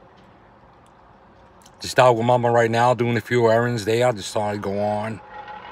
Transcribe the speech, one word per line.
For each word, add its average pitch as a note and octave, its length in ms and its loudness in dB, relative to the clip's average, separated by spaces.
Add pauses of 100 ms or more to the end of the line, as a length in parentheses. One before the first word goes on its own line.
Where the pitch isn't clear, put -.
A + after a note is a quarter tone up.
(1800)
Just - 180 -6
out B2+ 180 6
with A2+ 100 -2
Mama A#2+ 240 2
right A#2 200 4
now, A#2+ 240 2
doing A#2+ 220 0
a G#2+ 40 -2
few A#2 280 2
errands A#2 360 0
there. A#2 240 2
I B2 40 0
just F#2+ 200 -8
thought G#2 220 -4
I'd G#2 80 -8
go G2+ 180 -4
on, G#2+ 400 -4 (520)